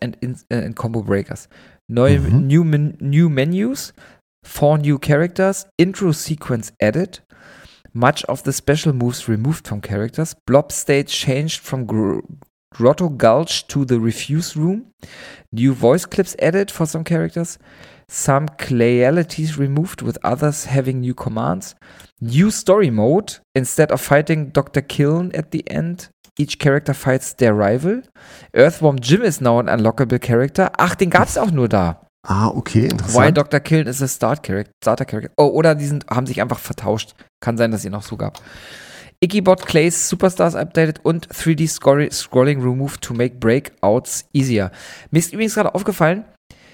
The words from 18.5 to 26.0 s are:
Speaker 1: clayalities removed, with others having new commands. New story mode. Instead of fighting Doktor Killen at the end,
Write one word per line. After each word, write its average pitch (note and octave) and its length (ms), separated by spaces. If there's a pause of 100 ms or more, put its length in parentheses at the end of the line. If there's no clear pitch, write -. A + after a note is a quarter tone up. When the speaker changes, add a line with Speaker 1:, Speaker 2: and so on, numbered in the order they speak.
Speaker 1:
clayalities C#3 1040
removed, C#3 420
with - 220
others D3 420
having C3 340
new B2 140
commands. B2 640 (440)
New C3+ 300
story G3 400
mode. B2 500 (160)
Instead C3+ 360
of C3 100
fighting D3+ 500
Doktor C#3 300
Killen D#3+ 540
at D#3+ 160
the D#3+ 180
end, E3 400 (280)